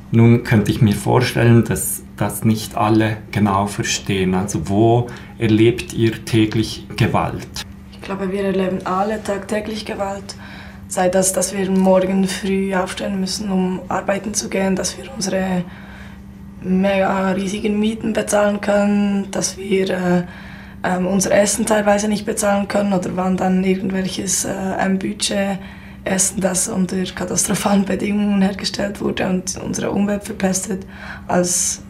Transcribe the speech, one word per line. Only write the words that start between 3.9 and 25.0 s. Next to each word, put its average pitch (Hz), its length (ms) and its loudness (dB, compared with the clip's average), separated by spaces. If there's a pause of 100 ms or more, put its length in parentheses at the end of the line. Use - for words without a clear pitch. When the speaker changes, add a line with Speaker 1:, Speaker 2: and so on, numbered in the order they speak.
Speaker 1:
Also 95 360 -2
wo 117 380 4 (300)
erlebt 113 540 4
ihr 113 320 0
täglich 110 640 0 (100)
Gewalt? - 680 -2 (280)
Speaker 2:
Ich - 80 -18
glaube, 190 320 -4
wir 196 120 -2
erleben 185 420 0
alle 208 360 0
tagtäglich 208 640 -4
Gewalt. 202 520 -6 (520)
Sei 185 220 2
das, 185 240 2
dass 185 200 -2
wir 190 160 -2
morgen 190 580 4
früh 196 460 -2
aufstehen 190 460 -2
müssen, 190 300 -4
um 185 380 0
arbeiten 196 440 -2
zu - 160 -4
gehen, 190 280 0
dass - 200 -4
wir - 180 -14
unsere 185 500 -2 (1000)
mega 190 680 2
riesigen 208 460 -2
Mieten 220 340 0
bezahlen 208 480 2
können, 202 680 2
dass - 260 -4
wir, 190 340 0
äh, 180 320 2 (640)
ähm, 180 220 0
unser 190 260 2
Essen 208 340 4
teilweise 208 420 4
nicht 208 180 -2
bezahlen 202 420 0
können 202 240 2
oder 180 220 0
wann 185 220 0
dann 185 280 2
irgendwelches, 190 800 0
äh, - 80 -4 (260)
ein 190 200 2
Budget 202 600 -2 (460)